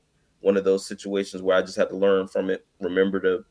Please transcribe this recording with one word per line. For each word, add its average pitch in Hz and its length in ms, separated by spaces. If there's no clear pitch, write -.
one 101 160
of 92 80
those 95 220
situations 98 560
where 92 140
I 95 60
just 92 140
had 98 120
to 98 80
learn 98 320
from 95 220
it. - 160
Remember 95 400
to 92 300